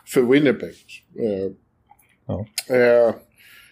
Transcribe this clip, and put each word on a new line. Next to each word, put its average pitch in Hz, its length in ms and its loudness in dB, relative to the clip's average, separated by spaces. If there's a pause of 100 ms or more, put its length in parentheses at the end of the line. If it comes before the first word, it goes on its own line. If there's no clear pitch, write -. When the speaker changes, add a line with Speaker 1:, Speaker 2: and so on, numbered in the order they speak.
Speaker 1:
för - 160 0
Winnipeg. 131 480 0 (500)
Eh, 98 320 -6 (720)
Speaker 2:
Ja. 101 200 -8 (300)
Speaker 1:
eh, 120 380 4 (580)